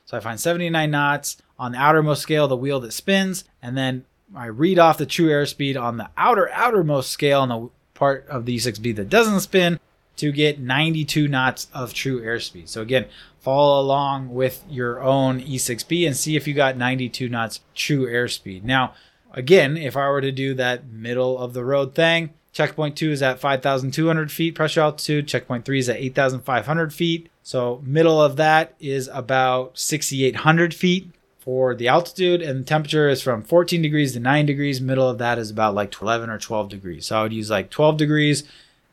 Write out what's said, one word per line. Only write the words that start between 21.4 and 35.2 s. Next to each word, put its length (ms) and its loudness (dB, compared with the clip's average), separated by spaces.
the 120 -6
road 300 0
thing, 360 2
checkpoint 440 -2
two 140 0
is 100 -2
at 180 0
five 220 0
thousand 300 -2
two 160 0
hundred 260 0
feet 220 -2
pressure 260 0
altitude. 480 0
Checkpoint 380 -4
three 140 0
is 100 0
at 60 0
eight 180 -6
thousand 260 2
five 240 0
hundred 300 -2
feet. 340 -2
So 420 -4
middle 380 4
of 140 4
that 440 4
is 320 -4
about 640 0
sixty-eight 600 -2
hundred 360 4
feet 380 -2
for 340 -2
the 140 -2
altitude, 520 2
and 200 -6
the 40 -8
temperature 440 0
is 120 2
from 220 -2
fourteen 400 2
degrees 300 2
to 80 -8
nine 260 4
degrees. 340 0
Middle 280 2
of 100 -2
that 220 0